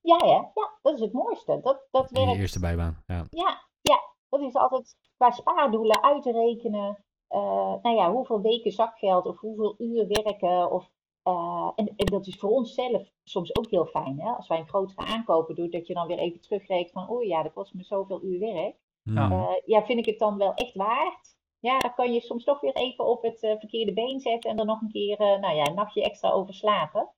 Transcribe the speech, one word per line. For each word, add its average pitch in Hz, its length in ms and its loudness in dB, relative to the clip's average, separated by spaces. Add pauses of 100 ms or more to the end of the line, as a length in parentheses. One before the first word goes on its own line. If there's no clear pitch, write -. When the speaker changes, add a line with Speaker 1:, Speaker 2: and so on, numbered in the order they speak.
Speaker 1:
Ja, 339 160 8
hè? 339 160 4
Ja, 403 500 0
dat 302 120 2
is 240 60 -6
het 214 120 -4
mooiste. 302 500 -2
Dat, - 280 -2
dat - 200 0
Speaker 2:
In 254 100 0
je 262 60 4
Speaker 1:
werkt. 247 140 2
Speaker 2:
eerste 92 200 -2
bijbaan, 85 460 -2
ja. 87 240 -6
Speaker 1:
Ja, 339 380 -4 (120)
ja, - 200 4 (280)
dat 277 120 0
is 262 140 -6
altijd 254 420 0 (200)
qua 247 140 6
spaardoelen 220 720 2
uitrekenen. 226 1000 0 (240)
Eh, - 120 -2 (420)
nou 233 140 4
ja, 180 160 6
hoeveel 240 280 0
weken 220 320 2
zakgeld 190 540 2
of - 140 -6
hoeveel 214 380 -4
uur 233 280 0
werken. 196 640 0
Of, - 200 -4 (320)
eh, 175 520 -2
en, 208 120 -2 (100)
en 202 100 0
dat 196 200 -2
is 185 120 -12
voor 202 120 -2
onszelf 247 580 0 (160)
soms 175 320 -6
ook 226 140 -4
heel 170 160 2
fijn, 143 340 -6
hè? 196 100 -2
Als 240 180 -6
wij 165 100 0
een 160 100 -8
grotere 190 380 -4
aankopen 165 480 0
doen, 170 160 -4
dat 170 160 -6
je 185 80 -6
dan 170 120 -2
weer 175 120 -4
even 170 220 -4
terugrekent 190 520 -4
van, 190 160 -10
"Oh 240 160 -2
ja, 165 180 0
dat 156 100 -6
kost 196 220 -12
me 185 80 -12
zoveel 190 400 -6
uur 180 160 -4
werk." 208 380 -6 (260)
Speaker 3:
Ja. 110 260 0
Speaker 2:
Mhm. - 40 2
Speaker 1:
Eh, 185 160 0 (160)
ja, 214 200 4
vind 240 140 0
ik 226 80 -2
het 214 120 -2
dan 208 180 0
wel 196 180 0
echt - 200 -6
waard? 240 600 -2 (240)
Ja, 254 180 0
dan 247 160 -2
kan 247 180 0
je 233 80 0
soms 240 240 -8
toch 277 160 0
weer 269 140 -2
even 247 300 -2
op 233 180 0
het, 226 200 -4
eh, 214 160 0
verkeerde 214 340 -4
been 254 280 -4
zetten 233 300 -2
en 214 80 -4
er 220 60 0
nog 220 160 -2
een 220 120 -6
keer, 208 280 -4
eh, 202 200 4
nou 185 160 0
ja, 147 100 2
een 151 80 -2
nachtje 208 300 -2
extra - 260 -2
over 190 240 0
slapen. 208 640 0